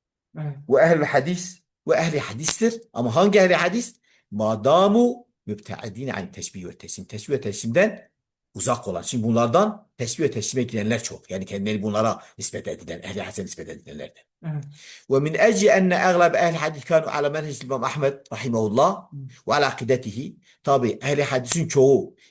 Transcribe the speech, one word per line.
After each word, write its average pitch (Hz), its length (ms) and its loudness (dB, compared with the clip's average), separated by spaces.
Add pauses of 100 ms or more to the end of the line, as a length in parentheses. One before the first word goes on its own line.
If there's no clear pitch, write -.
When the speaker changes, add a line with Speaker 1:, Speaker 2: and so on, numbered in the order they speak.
(400)
Speaker 1:
Evet. 147 160 -8 (140)
Speaker 2:
Ve 131 120 6
ehl-i 160 240 4
hadis. 151 540 -2 (280)
Ve 151 80 4
ehli 156 240 0
hadistir. 185 600 2 (120)
Ama 120 220 -2
hangi 196 240 6
ehli 185 160 6
hadis? 180 400 -2 (360)
Madamu 165 960 2 (180)
mübteadine 110 680 -10
an 95 180 -8
teşbih 92 340 -10
ve 82 120 -16
teslim. - 280 -12
Teşbih 110 280 -8
ve 131 80 -4
teslimden 117 680 -2 (420)
uzak 117 340 -2
olan. 87 140 -6
Şimdi 120 220 -4
bunlardan 120 640 0 (100)
tesbih 123 260 -2
ve 131 80 0
teslime 120 320 -4
gidenler 110 400 -2
çok. - 280 -10
Yani 95 140 -6
kendileri 101 380 -4
bunlara 107 400 -2 (140)
nispet - 300 -4
edilen, - 340 -10
ehli - 200 -8
hadise - 220 -6
nispet - 260 -6
edilenlerden. - 540 -18 (220)
Speaker 1:
Evet. 151 180 -8 (460)
Speaker 2:
Ve 135 100 2
min 151 140 -2
ecli 202 340 4
enne 185 280 4
eglab 175 380 4
ehli 165 240 2
hadis 156 260 -6
kanu 160 240 2
ala 143 220 -2
menhecil 151 360 -6
İmam 123 180 -4
Ahmed 139 300 -2 (180)
rahimahullah 120 800 0
Speaker 1:
Hı. 143 60 -16 (300)
Speaker 2:
ve 143 60 2
ala 147 140 2
akidetihi. 123 680 -4 (260)
Tabi 123 380 2
ehli 143 220 0
hadisin 135 440 0
çoğu 135 480 4 (160)